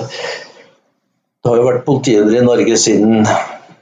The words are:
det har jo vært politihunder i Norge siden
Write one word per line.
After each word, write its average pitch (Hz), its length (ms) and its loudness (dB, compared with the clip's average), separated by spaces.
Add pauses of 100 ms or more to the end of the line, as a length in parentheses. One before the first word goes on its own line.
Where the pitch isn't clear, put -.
det - 1500 -14
har 120 80 2
jo 120 140 2
vært - 160 -4
politihunder 120 540 2
i 123 40 2
Norge 113 320 2
siden 107 480 2 (580)